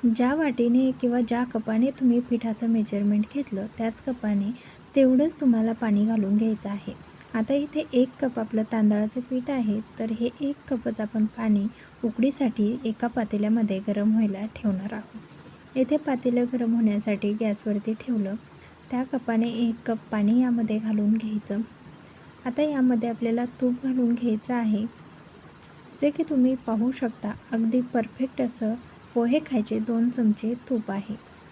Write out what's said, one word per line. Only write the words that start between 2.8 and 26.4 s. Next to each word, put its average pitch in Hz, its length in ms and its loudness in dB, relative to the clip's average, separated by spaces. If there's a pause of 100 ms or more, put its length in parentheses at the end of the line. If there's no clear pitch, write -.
घेतलं, 208 320 -4 (120)
त्याच 226 240 -4
कपाने 208 480 -2 (460)
तेवढंच 269 440 4
तुम्हाला 226 320 4
पाणी 214 320 2
घालून 214 320 2
घ्यायचं 214 320 0
आहे. 202 240 -8 (420)
आता 226 200 0
इथे 294 380 -2
एक 254 160 4 (120)
कप 247 180 -2
आपलं 220 240 -2 (100)
तांदळाचं 214 480 2
पीठ 254 300 -4
आहे, 220 300 0 (180)
तर 226 120 -4
हे 226 180 -2 (120)
एक 285 140 -2 (140)
कपच 233 320 -4
आपण 214 240 -2
पाणी 214 420 0 (380)
उकडीसाठी 233 800 0
एका 226 220 -2
पातेल्यामध्ये 214 720 0
गरम 208 320 0
व्हायला 208 360 2
ठेवणार 196 460 -4
आहोत. 214 280 -12 (580)
इथे 262 180 2
पातेलं 247 480 0
गरम 240 300 0
होण्यासाठी 208 680 0
गॅसवरती 208 520 -2
ठेवलं. 214 420 -4 (560)
त्या 254 120 -2
कपाने 240 460 0
एक 226 260 0 (120)
कप 226 120 -2 (120)
पाणी 214 320 4
यामध्ये 233 360 0
घालून 214 360 2
घ्यायचं. 214 460 -2 (840)
आता 254 180 -2
यामध्ये 254 460 2
आपल्याला 233 360 0
तूप 247 300 -2 (100)
घालून 254 300 2
घ्यायचं 233 400 -2
आहे, 220 320 0 (1160)
जे 294 80 4
की 294 120 -2
तुम्ही 262 320 2